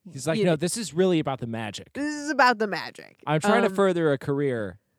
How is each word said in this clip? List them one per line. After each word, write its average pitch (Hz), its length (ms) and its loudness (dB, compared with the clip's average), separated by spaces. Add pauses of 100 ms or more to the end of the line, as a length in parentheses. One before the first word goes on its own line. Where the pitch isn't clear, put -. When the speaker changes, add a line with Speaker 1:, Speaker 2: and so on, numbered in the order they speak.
(120)
Speaker 1:
He's 139 160 -10
like, 190 120 0
Speaker 2:
you 202 60 2
Speaker 1:
"No, 175 60 4
Speaker 2:
know, 160 40 4
Speaker 1:
this 170 220 -2
is 185 160 -8
really 180 260 4
about 139 200 -4
the 123 80 -6
magic. 113 460 -8
Speaker 2:
this 294 200 -4
is 294 180 -8
about 247 280 6
the 214 80 0
magic." - 600 -10
Speaker 1:
I'm 151 140 0
trying 220 220 4
to 208 60 2
Speaker 2:
Um, 190 60 -6
Speaker 1:
further 175 360 2
a 135 60 2
career, 127 600 -4 (200)